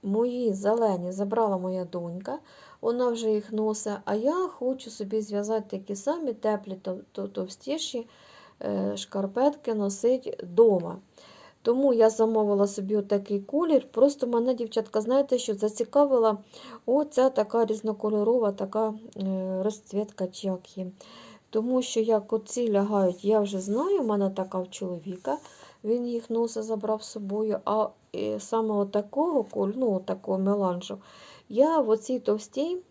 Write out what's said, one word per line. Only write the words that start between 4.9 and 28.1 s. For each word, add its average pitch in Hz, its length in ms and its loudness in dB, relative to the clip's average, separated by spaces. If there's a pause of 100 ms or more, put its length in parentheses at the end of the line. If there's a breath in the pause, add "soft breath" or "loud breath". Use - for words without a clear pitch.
собі 214 300 -4
зв'язати 214 580 -4
такі 196 180 -8
самі 294 360 -2
теплі, 208 500 -4
тов-, 185 200 -6 (100)
тов-, 202 160 -6
товстіші, 233 800 -6 (560 loud breath)
е, 202 340 -2
шкарпетки 202 760 -2
носить 214 680 0
дома. 180 540 4 (640 loud breath)
Тому 262 320 4
я 220 160 8
замовила 214 560 2
собі 202 300 -4
отакий 202 440 0
колір. 294 520 2
Просто 277 340 4
мене, 240 280 2
дівчатка, 220 460 -2
знаєте 254 380 2
що, 233 160 -4
зацікавила 226 840 2 (480 loud breath)
оця 269 440 2
така 233 340 0
різнокольорова 214 880 0
така, 214 420 -2 (220)
е, 190 460 -4
розцвітка, 208 640 -4
чи 185 200 -10
як 185 320 -6
її. 185 140 -8 (580 loud breath)
Тому 247 320 0
що 254 180 -2
як 220 320 2
оці 220 400 -2
лягають, 196 520 2
я 214 160 4
вже 202 200 -2
знаю, 277 400 0
в 254 60 0
мене 202 240 2
така 190 280 -4
в 185 120 -6
чоловіка, 180 680 -6 (460 loud breath)
він 240 220 0
їх 233 240 -6
носить, 226 340 -2
забрав 220 380 -2
з - 40 -16
собою, 208 580 -4
а, 214 240 0 (280)